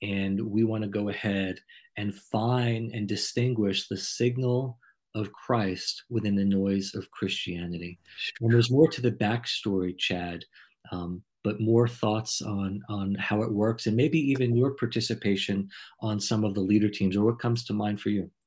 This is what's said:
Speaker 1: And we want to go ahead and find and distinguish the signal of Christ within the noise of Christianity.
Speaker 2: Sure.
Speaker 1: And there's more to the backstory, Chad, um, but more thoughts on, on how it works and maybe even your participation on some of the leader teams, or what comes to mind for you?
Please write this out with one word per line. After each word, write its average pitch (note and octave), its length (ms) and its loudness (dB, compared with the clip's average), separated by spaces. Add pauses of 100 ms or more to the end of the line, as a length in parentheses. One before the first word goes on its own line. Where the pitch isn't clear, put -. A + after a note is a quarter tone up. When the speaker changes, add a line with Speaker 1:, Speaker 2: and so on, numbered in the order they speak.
Speaker 1:
And G2 380 -2
we A2+ 240 0
want A2 180 0
to G2+ 60 -4
go G2+ 200 -2
ahead G2 520 -2 (360)
and G2+ 180 -4
find A#2 800 0
and G#2+ 140 -4
distinguish G#2+ 800 0
the - 100 -6
signal B2 840 0 (360)
of G#2 180 -4
Christ - 800 -2
within G#2 260 0
the G2 80 2
noise G2 500 0
of G2+ 160 -10
Christianity. F2 880 -6 (200)
Speaker 2:
Sure. - 240 -8
Speaker 1:
And A2+ 100 4
there's A#2+ 180 6
more D3+ 180 8
to - 120 -8
the A#2+ 120 2
backstory, G#2 840 -2
Chad, F2 480 -4 (480)
um, F2+ 300 -6 (200)
but G#2 160 -2
more A#2 300 4
thoughts A2 540 -2
on, G2+ 480 -4
on G2 240 -2
how G#2+ 260 0
it A2+ 100 0
works G#2+ 360 0
and A2 100 2
maybe D#3 220 4 (120)
even B2+ 240 2
your C3 180 4
participation G#2 960 -2 (300)
on G#2+ 200 -2
some G#2+ 240 0
of G2 80 0
the G2+ 80 -2
leader G#2 300 4
teams, G2 260 0
or G#2 80 4
what A#2 140 4
comes A#2+ 260 0
to - 80 -6
mind G#2 260 -2
for G#2 120 -4
you? G#2 200 -2 (160)